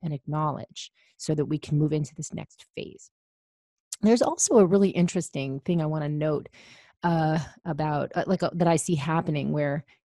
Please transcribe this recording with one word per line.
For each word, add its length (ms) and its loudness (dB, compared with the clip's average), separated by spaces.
and 100 -6
acknowledge 800 -6
so 180 -4
that 120 0
we 120 -2
can 200 -2
move 140 2
into 240 -2
this 180 -12
next 320 -14
phase. 340 -14
There's 220 6
also 360 2
a 80 8
really 240 4
interesting 720 -2
thing 200 -2
I 60 0
wanna 220 -2
note, 400 -2
uh, 340 2
about, 500 -4
uh, 120 0
like, 160 0
uh, 120 0
that 140 2
I 80 6
see 180 -2
happening 580 -2
where, 320 -2